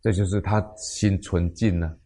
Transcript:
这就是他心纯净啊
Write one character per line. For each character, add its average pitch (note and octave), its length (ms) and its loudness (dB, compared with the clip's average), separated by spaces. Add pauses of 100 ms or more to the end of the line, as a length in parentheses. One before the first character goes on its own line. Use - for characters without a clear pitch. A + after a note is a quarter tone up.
这 A2 100 2
就 G2 140 2
是 F#2+ 160 0
他 G#2+ 180 2 (160)
心 - 460 0
纯 E2+ 320 0
净 F#2+ 300 0
啊 D#2 120 -6 (100)